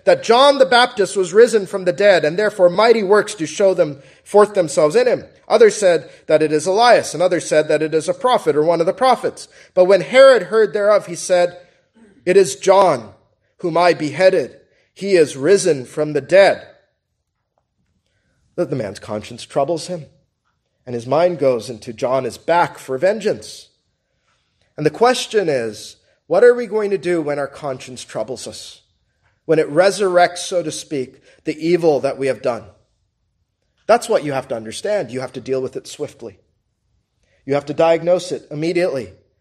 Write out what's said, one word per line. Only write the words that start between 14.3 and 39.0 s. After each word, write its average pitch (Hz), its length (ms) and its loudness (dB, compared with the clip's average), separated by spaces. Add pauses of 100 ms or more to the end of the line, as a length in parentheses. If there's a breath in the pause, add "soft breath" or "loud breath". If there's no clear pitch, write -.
He 190 220 -2
is 143 200 2
risen 156 500 0
from 151 280 -6
the 143 80 -4
dead.'" 170 460 2 (1900)
That 165 140 -4
the 143 80 -8
man's 101 220 -8
conscience 107 440 -12
troubles 151 440 -4
him, 170 180 -12 (800)
and 123 100 -10
his 117 100 -10
mind 160 340 0
goes 123 300 0
into 117 220 -14
John 127 340 -4
is 107 120 -10
back 165 400 -2
for 131 200 -8
vengeance. 185 680 -4 (1080)
And 151 80 0
the 151 60 0
question 220 580 0
is, 113 480 -6 (300)
what 180 140 0
are 240 120 8
we 240 120 -6
going 208 260 -4
to 190 60 0
do 165 240 -2
when 143 160 -6
our 139 100 -6
conscience 131 580 -12
troubles 120 420 -10
us? - 340 -18 (600)
When 160 160 2
it 143 100 0
resurrects, 175 680 2
so 175 260 -6
to 151 80 -8
speak, - 500 -10 (220 soft breath)
the 151 140 -6
evil 165 420 0
that 127 180 -4
we 135 100 -4
have 117 140 -4
done? 113 260 -6 (1200)
That's 233 200 2
what 180 160 -2
you 143 80 -8
have 131 160 -6
to 123 80 -8
understand. 117 560 -8
You 127 80 -10
have 127 140 -10
to 127 80 -14
deal 131 200 -6
with 127 140 -10
it 127 100 -14
swiftly. - 540 -16 (1080)
You 139 100 -4
have 143 100 -4
to 151 80 -10
diagnose 165 580 0
it - 180 -10
immediately, 151 640 -4 (280)